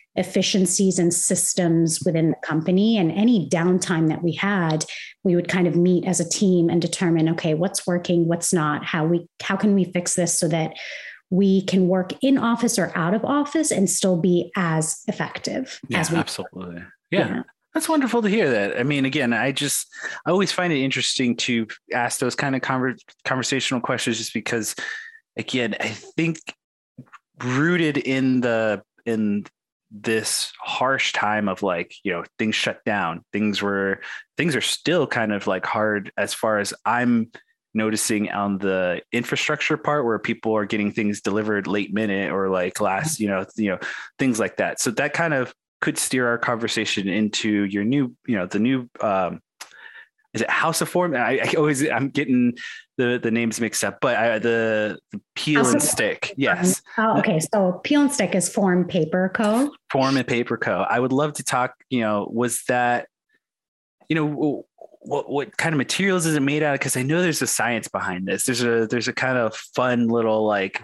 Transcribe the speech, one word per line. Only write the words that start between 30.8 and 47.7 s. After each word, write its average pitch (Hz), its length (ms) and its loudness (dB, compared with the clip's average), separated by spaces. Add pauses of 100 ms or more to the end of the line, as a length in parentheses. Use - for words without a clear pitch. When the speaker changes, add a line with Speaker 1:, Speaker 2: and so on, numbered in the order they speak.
Speaker 2:
time 104 340 0
of, 92 140 -4
like, 87 320 -2 (100)
you 95 80 -2
know, 85 120 -4 (140)
things 110 180 0
shut - 280 -4
down, 90 480 -2
things 104 300 0
were, 98 380 0 (360)
things 151 180 0
are 120 60 2
still 151 460 0
kind 110 260 -2
of, 101 140 -2
like, 92 180 0
hard 107 540 -2
as 101 160 -2
far 107 240 0
as 101 160 -4 (100)
I'm 117 460 2 (440)
noticing 110 560 0
on 101 280 -2
the 92 420 0 (120)
infrastructure 147 640 -2
part 147 260 0
where 110 140 0
people 110 360 -2
are 104 120 0
getting 104 260 0
things 104 300 -2
delivered 104 440 -2
late 101 260 -2
minute 98 380 -2
or, 95 200 -2
like, 92 300 -2
last, 101 380 -2
you 107 100 0
know, 95 180 -2 (100)
you 104 140 0
know, 90 80 -2 (400)
things 127 200 2
like 101 200 -2
that. 85 220 -2
So 131 120 0
that 143 220 -2
kind 165 200 0
of 127 200 -2 (260)
could 143 180 -2
steer 127 300 0
our 120 100 0
conversation 113 720 -2
into 104 560 0
your 101 200 -2